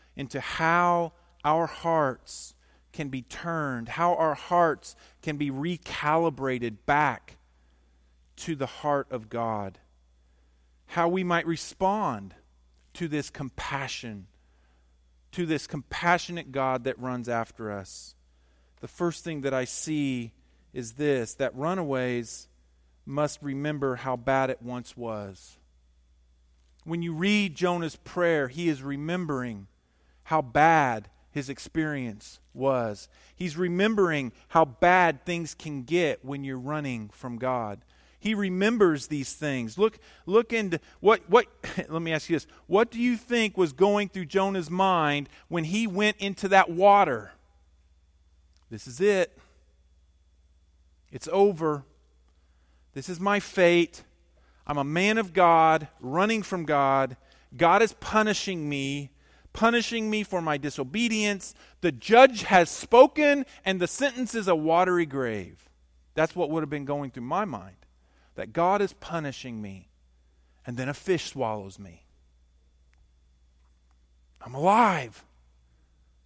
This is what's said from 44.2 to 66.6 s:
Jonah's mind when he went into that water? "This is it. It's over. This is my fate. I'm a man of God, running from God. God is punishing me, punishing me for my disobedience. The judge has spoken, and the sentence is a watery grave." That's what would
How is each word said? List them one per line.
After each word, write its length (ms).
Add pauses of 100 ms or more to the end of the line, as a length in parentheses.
Jonah's 460
mind 580 (180)
when 160
he 240
went 300
into 320
that 220
water? 640 (1400)
"This 200
is 120
it. 380 (1700)
It's 180
over. 540 (1080)
This 160
is 100
my 180
fate. 640 (640)
I'm 120
a 60
man 340
of 160
God, 520 (140)
running 420
from 220
God. 540 (360)
God 280
is 180
punishing 680
me, 420 (420)
punishing 580
me 140
for 160
my 160
disobedience. 1000 (280)
The 100
judge 520
has 260
spoken, 720 (200)
and 140
the 80
sentence 480
is 140
a 80
watery 500
grave." 640 (460)
That's 200
what 160
would 120